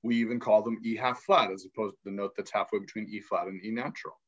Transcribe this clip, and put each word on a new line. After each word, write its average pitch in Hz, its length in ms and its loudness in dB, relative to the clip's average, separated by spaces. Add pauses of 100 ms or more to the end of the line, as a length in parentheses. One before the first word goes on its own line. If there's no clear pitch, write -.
We 117 140 2
even 117 220 2
call 107 240 6
them 113 220 -4
E 113 120 -2
half 123 260 0
flat, 143 280 6
as 95 160 -6
opposed 101 300 -6
to - 80 -20
the 101 60 -8
note 98 260 -4
that's - 160 -8
halfway 101 260 0
between 104 300 -6
E 107 120 -8
flat 95 280 -2
and 95 160 -10
E 107 60 -6
natural. - 580 -6